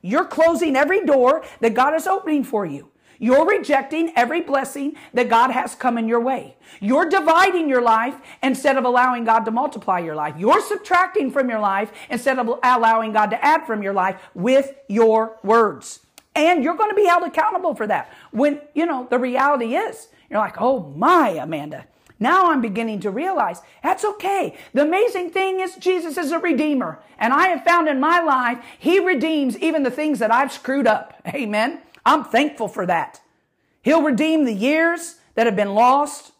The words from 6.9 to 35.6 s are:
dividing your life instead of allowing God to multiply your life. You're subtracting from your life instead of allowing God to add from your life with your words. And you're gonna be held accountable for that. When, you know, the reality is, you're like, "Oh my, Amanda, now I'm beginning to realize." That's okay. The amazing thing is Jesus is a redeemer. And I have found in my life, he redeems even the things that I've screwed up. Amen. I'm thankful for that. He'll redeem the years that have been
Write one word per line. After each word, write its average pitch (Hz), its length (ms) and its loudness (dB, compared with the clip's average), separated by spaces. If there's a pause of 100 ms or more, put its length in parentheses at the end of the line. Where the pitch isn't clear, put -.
dividing 330 640 2
your 254 140 2
life 233 320 0 (280)
instead 269 360 0
of 254 80 0
allowing 247 380 2
God 226 200 2
to 220 60 -4
multiply 226 480 -4
your 160 160 -6
life. 151 240 -6
You're 277 240 2
subtracting 370 680 -2
from 262 200 -2
your 220 80 -4
life 208 340 -2 (160)
instead 254 300 -2
of 240 240 -2
allowing 226 500 2
God 214 160 2
to 214 160 -4
add 311 220 2
from 214 160 -4
your 196 100 -4
life 190 260 -2 (140)
with 262 420 0 (140)
your 220 540 2
words. 202 580 0 (340)
And 320 300 2
you're 320 120 -2
gonna 427 180 -2
be 415 100 4
held 349 200 4
accountable 349 500 -2
for 214 140 -6
that. 165 220 -4 (200)
When, 285 320 0 (100)
you 320 140 0
know, 262 240 -6
the 247 80 2
reality 254 580 0
is, - 320 -6 (220)
you're 208 80 -2
like, 208 200 -2
"Oh 214 380 -2
my, 302 320 4
Amanda, 156 560 -8 (340)
now 349 320 2
I'm 269 120 2
beginning 214 380 -4
to 202 100 -4
realize." 285 500 -4 (220)
That's 370 200 -2
okay. 392 540 -4 (160)
The 254 80 0
amazing 359 480 0
thing 381 320 -2
is 370 160 -6
Jesus 339 400 -2
is 302 160 -4
a 330 60 -2
redeemer. 294 640 -2 (180)
And 240 160 0
I 349 140 2
have 339 160 -2
found 339 220 2
in 277 140 0
my 339 220 2
life, 254 420 -2 (140)
he 359 200 2
redeems 311 600 0
even 311 240 0
the 254 80 0
things 294 300 -2
that 220 120 0
I've 262 200 0
screwed 269 340 -2
up. - 420 -2
Amen. 226 540 -4 (240)
I'm 285 180 2
thankful 254 420 -2
for 185 200 -6
that. 170 340 -4 (600)
He'll 311 200 4
redeem 302 420 2
the 226 100 -2
years 320 600 -2 (180)
that 226 120 2
have 220 80 0
been 202 200 -2